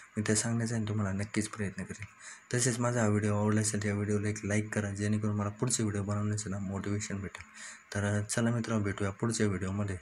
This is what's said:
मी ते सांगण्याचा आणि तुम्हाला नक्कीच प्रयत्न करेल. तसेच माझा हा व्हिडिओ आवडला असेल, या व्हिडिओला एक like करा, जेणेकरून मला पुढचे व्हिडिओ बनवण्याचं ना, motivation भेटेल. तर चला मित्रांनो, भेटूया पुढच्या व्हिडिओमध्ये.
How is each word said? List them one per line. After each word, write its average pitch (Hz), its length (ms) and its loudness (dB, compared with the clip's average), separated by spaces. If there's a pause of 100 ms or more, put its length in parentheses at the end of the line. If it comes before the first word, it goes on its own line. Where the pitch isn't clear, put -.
(180)
मी 107 100 -2
ते 107 80 6
सांगण्याचा 117 400 0
आणि 110 120 -2
तुम्हाला 104 240 0
नक्कीच 101 360 -2
प्रयत्न 95 360 -6
करेल. - 220 -10 (480)
तसेच 123 260 2
माझा 120 220 2
हा 107 60 6
व्हिडिओ 104 280 4
आवडला 107 260 4
असेल, 107 240 0
या 101 80 2
व्हिडिओला 104 340 0
एक 104 180 -4
like 107 280 0
करा, 101 160 0
जेणेकरून 104 460 0
मला 104 140 0
पुढचे 117 340 0
व्हिडिओ 101 200 0
बनवण्याचं 104 480 -2
ना, 101 80 -4
motivation 98 560 -4
भेटेल. 98 280 -8 (520)
तर 101 260 2
चला 117 300 2
मित्रांनो, 113 320 2
भेटूया 98 280 0
पुढच्या 113 360 2
व्हिडिओमध्ये. 95 540 0